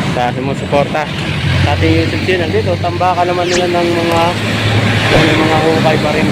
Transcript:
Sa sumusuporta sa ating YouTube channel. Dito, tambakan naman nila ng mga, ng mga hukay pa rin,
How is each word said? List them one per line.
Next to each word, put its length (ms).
Sa 160
sumusuporta 720
sa 140
ating 240
YouTube 240
channel. 240
Dito, 320
tambakan 480
naman 160
nila 240
ng 240
mga, 280
ng 220
mga 200
hukay 320
pa 160
rin, 140